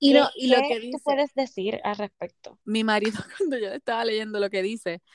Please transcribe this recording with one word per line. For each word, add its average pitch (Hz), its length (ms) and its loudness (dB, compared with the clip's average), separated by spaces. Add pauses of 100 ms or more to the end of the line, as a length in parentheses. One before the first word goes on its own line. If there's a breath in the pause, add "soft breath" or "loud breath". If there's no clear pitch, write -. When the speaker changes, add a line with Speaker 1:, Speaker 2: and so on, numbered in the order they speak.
Speaker 1:
Y 277 120 6
Speaker 2:
¿qué, 285 80 10
Speaker 1:
no, 277 140 4
y 254 140 -2
lo 254 140 6
Speaker 2:
qué 285 60 0
Speaker 1:
que 233 120 -2
Speaker 2:
tú 226 60 -8
Speaker 1:
dice 262 180 -10
Speaker 2:
puedes 285 300 0
decir 226 500 -4
al 208 120 -4
respecto? - 680 -12
Speaker 1:
Mi 220 200 -2
marido, 214 340 2
<laughs> - 200 -12
cuando 294 200 -2
yo 208 140 -4
estaba 233 320 -4
leyendo 214 360 -2
lo 202 100 0
que 196 120 -2
dice, 190 400 -6 (120)